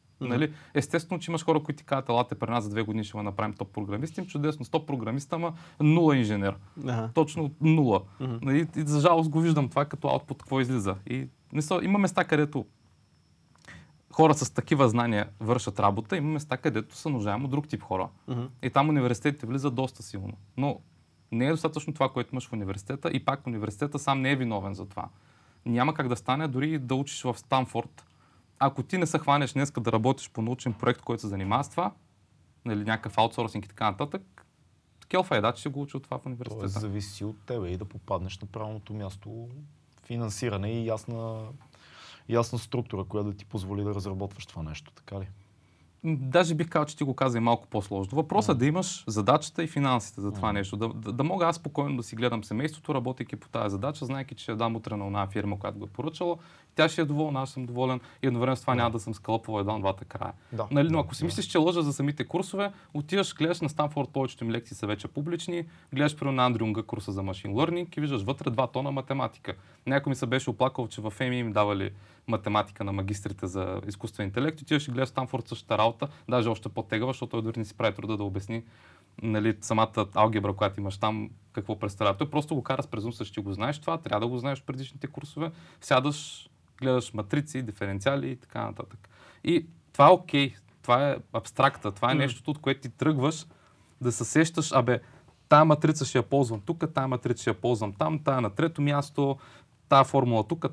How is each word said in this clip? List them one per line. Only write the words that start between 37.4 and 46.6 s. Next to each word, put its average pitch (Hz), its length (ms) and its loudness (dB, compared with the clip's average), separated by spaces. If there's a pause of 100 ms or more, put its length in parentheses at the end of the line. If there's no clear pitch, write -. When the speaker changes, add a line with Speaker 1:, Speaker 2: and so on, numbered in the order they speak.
Speaker 3:
тебе 110 240 -4
и 90 80 -6
да 101 80 -10
попаднеш 92 540 -8
на 101 80 -12
правилното 107 460 -10
място, 104 540 -12 (560)
финансиране 110 680 -4
и 117 140 -2
ясна, 113 560 -6 (880)
ясна 117 300 2
структура, 117 440 -4
която 104 260 -4
да 104 80 -6
ти - 80 -20
позволи 101 380 -4
да 101 120 -2
разработваш 95 500 -6
това 80 180 -10
нещо, 78 320 -12
така - 240 -12
ли? 95 80 -8 (760)
Speaker 2:
М, 160 160 0
даже 165 360 2
бих 165 140 0